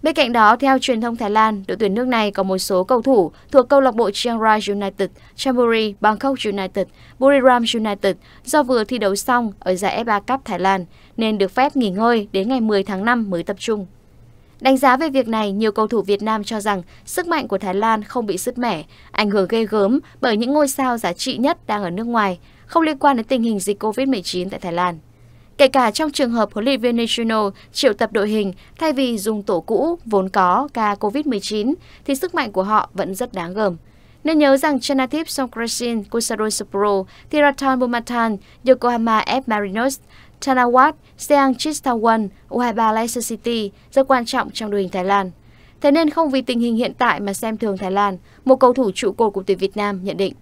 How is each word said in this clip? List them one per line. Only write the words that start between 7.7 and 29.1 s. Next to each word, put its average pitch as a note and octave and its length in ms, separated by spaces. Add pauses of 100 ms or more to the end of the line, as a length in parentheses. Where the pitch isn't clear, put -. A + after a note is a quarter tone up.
United G3+ 420 (300)
do D4+ 180
vừa A#3+ 200
thi A#3+ 140
đấu G3+ 180
xong A#3 440
ở F#3 160
giải G3 280
F A#3 80
A G3+ 80
Cup B3+ 260
Thái F#3 140
Lan F#3+ 260 (320)
nên A3 200
được F#3+ 140
phép C#4+ 240
nghỉ A#3+ 140
ngơi G#3+ 420
đến F#3+ 180
ngày C4 120
mười G#3 220
tháng G3 220
năm A#3 240
mới E3+ 140
tập F#3+ 160
trung. G#3 260 (760)
Đánh C4 160
giá C4 200
về D#4 120
việc C4 180
này, A3 240
nhiều G#3+ 200
cầu G#3+ 160
thủ A3 140
Việt G3+ 200
Nam G#3+ 220
cho A3 160
rằng G3+ 220 (240)
sức F4 220
mạnh D4+ 200
của G3 100
Thái F#3+ 160
Lan G#3+ 300
không A#3+ 220
bị F#3 120
sứt A#3+ 200
mẻ, G#3+ 260 (280)
ảnh G#3 180
hưởng G3 200
ghê A3+ 160
gớm G#3+ 340 (220)
bởi A#3 160
những A#3+ 160
ngôi D4 140
sao B3+ 300
giá F3+ 160
trị A#3 240
nhất C#4+ 200 (100)
đang G#3 160
ở F3 60
nước G3+ 180
ngoài, G#3 320 (260)
không E4 180
liên D4+ 140
quan C#4+ 200
đến A3 80
tình B3 180
hình A3+ 160
dịch G3+ 200
covid A3 280
mười B3 140
chín F3+ 280
tại F3+ 100
Thái F3 140
Lan. F3 260 (580)
Kể - 100
cả B3+ 240
trong D#4 200
trường B3+ 200
hợp A3+ 220
huấn G#3+ 120
luyện C4 160
viên A#3+ 140
Nishino A3+ 540 (220)
triệu A#3+ 220
tập A3 200
đội G#3 160
hình G#3 240 (260)
thay D#4 140
vì B3 240